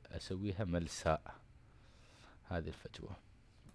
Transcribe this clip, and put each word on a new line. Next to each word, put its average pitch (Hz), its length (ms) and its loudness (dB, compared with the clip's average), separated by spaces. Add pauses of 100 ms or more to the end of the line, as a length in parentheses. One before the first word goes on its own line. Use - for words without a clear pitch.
أسويها 95 580 0
ملساء. 85 720 4 (1080)
هذه 82 240 0
الفجوة. - 480 -6 (600)